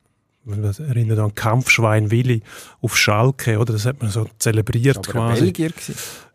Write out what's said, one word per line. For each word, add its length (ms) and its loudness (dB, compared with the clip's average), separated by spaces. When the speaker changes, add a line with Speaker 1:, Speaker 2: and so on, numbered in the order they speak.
Speaker 1:
Man 180 -6
erinnert 580 -2
an 140 -2
Kampfschwein 760 2
Willi 320 2
auf 160 -2
Schalke, 600 2
oder? 140 0
Das 140 -2
hat 160 -4
man 80 -2
so 180 -4
zelebriert 600 2
Speaker 2:
Das 160 -10
war 80 0
aber 100 2
Speaker 1:
quasi. 80 2
Speaker 2:
ein 60 6
Belgier 240 0
gewesen. 240 -12